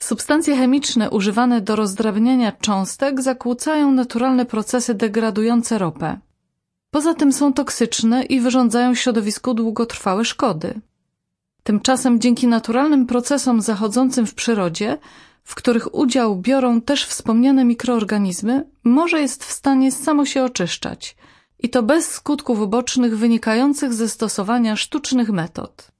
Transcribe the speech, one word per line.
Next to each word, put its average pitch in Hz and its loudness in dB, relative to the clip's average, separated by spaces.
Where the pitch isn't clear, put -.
Substancje 294 0
chemiczne 254 0
używane 226 0
do 214 -2
rozdrabniania 220 0
cząstek 214 -2
zakłócają 262 0
naturalne 254 0
procesy 240 -2
degradujące 226 0
ropę. 170 -4
Poza 302 2
tym 302 2
są 277 2
toksyczne 240 0
i 269 0
wyrządzają 240 2
środowisku 233 -2
długotrwałe 226 -2
szkody. 214 -4
Tymczasem 240 2
dzięki 240 2
naturalnym 240 2
procesom 240 0
zachodzącym 220 0
w - -10
przyrodzie, 208 -2
w - -16
których - -2
udział 240 2
biorą 240 2
też 277 -2
wspomniane 254 2
mikroorganizmy, 220 -2
morze 311 2
jest - -4
w - -12
stanie 269 2
samo 294 0
się 269 -2
oczyszczać. - -6
I 233 -4
to 247 0
bez 311 2
skutków 285 -4
ubocznych 233 0
wynikających 233 2
ze 220 -2
stosowania 220 -2
sztucznych 254 -2
metod. - -6